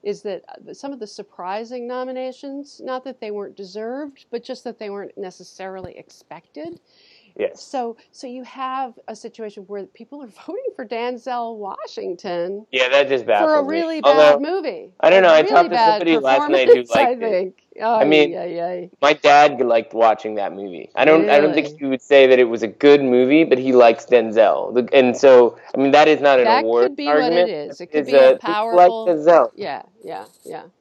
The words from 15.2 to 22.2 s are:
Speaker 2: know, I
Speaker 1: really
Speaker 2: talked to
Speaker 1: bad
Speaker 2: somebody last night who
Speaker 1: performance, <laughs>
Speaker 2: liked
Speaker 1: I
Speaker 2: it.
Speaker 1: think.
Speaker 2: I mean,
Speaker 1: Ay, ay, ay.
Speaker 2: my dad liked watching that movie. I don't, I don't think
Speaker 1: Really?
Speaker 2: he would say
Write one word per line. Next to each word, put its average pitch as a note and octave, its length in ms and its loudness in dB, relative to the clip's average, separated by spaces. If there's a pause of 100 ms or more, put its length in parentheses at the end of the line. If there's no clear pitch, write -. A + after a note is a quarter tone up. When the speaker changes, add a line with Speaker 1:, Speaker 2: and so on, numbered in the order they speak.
Speaker 2:
know, D#3+ 60 6
I D#3 60 6
Speaker 1:
really F#4+ 100 0
Speaker 2:
talked E4+ 200 2
to - 60 -4
Speaker 1:
bad A3+ 140 2 (100)
Speaker 2:
somebody E3 180 0
last C3+ 320 0
night - 200 0
who F#4+ 140 6
Speaker 1:
performance, A#3 60 -14
<laughs> - 60 -4
Speaker 2:
liked A#3+ 280 0
Speaker 1:
I - 20 -6
Speaker 2:
it. A3 60 -4
Speaker 1:
think. F#3 240 -4 (260)
Speaker 2:
I A3 220 0
mean, D3+ 340 2
Speaker 1:
Ay, F3 220 -10
ay, - 40 -8
ay. F3+ 260 -10 (120)
Speaker 2:
my C#3+ 120 2
dad D3 480 4
liked A#2 320 0
watching A2 420 0
that G2 180 -8
movie. F#2+ 420 -14
I B2+ 100 0
don't, D#3 240 2
I C#3+ 100 4
don't D3 140 0
think D3 140 -4
Speaker 1:
Really? D3 120 -16
Speaker 2:
he C#3+ 60 -10
would C3 160 -4
say C#3 260 4